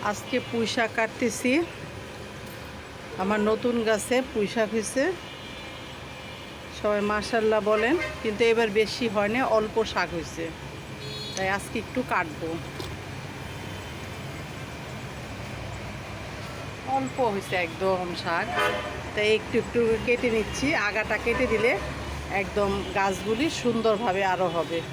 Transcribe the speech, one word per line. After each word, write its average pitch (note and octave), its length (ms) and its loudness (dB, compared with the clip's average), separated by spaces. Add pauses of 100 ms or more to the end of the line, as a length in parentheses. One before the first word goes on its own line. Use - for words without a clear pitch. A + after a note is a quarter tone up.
(120)
আজকে - 260 -2 (120)
পুঁই A3+ 240 2
শাক A3+ 240 2
কাটতেছি। A3+ 540 2 (1700)
আমার G#3 280 4
নতুন A3+ 260 2 (120)
গাছে A3 280 2 (160)
পুঁই G#3 220 2
শাক A3 220 2
হয়েছে, A3+ 280 2 (1800)
সবাই G#3 220 2 (100)
মাশাআল্লাহ G#3+ 500 4 (100)
বলেন, A3 240 4 (260)
কিন্তু G#3+ 200 0 (100)
এবার A3+ 180 4 (100)
বেশি A3 260 2 (100)
হয়নি, G#3+ 240 2 (180)
অল্প G#3+ 180 2 (180)
শাক F3+ 220 2
হয়েছে, E3 300 -4 (920)
তাই F#3+ 220 0
আজকে - 260 -6
একটু - 160 -4 (120)
কাটবো। E3+ 380 -2 (4000)
অল্প C4 200 0 (160)
হয়েছে G3 220 -2 (100)
একদম F3+ 400 0 (180)
শাক, F3 240 2 (680)
তাই G#3+ 240 4
একটু G#3+ 260 -2
একটু - 160 0 (260)
কেটে A#3+ 300 4
নিচ্ছি। A3 320 0 (200)
আগাটা G#3+ 280 2 (100)
কেটে A#3+ 280 4
দিলে A3 180 6 (680)
একদম G3 300 2 (260)
গাছগুলি G3+ 480 2 (160)
সুন্দরভাবে A3 600 4 (120)
আরও F3+ 220 4
হবে। E3 240 0 (140)